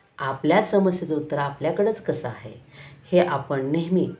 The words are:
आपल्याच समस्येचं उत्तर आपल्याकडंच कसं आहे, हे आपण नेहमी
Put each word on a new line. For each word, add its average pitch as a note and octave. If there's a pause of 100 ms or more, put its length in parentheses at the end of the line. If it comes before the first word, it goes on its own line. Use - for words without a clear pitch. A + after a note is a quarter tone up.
(180)
आपल्याच D3+
समस्येचं F#3
उत्तर C#3+
आपल्याकडंच D#3+
कसं B2+
आहे, A2 (580)
हे F3+
आपण C3+
नेहमी E3